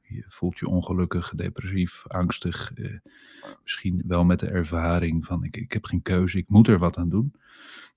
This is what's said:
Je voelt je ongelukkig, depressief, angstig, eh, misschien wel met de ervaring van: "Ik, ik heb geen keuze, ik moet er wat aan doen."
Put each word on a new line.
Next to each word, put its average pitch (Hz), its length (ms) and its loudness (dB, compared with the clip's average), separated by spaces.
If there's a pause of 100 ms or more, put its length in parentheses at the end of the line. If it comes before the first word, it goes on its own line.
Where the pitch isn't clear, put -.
Je - 180 -10
voelt - 320 -4
je - 80 -4
ongelukkig, 90 680 -2
depressief, 92 720 -4
angstig, - 680 -4
eh, - 220 -10 (680)
misschien - 440 -2
wel 87 160 2
met 87 160 6
de - 80 -6
ervaring 85 800 0
van: 87 180 -4
"Ik, - 140 -8
ik - 160 -10
heb 107 120 -4
geen 87 160 -2
keuze, 92 360 0
ik 90 120 -4
moet 110 180 10
er 104 120 6
wat 85 180 2
aan 87 120 0
doen." 110 240 0 (640)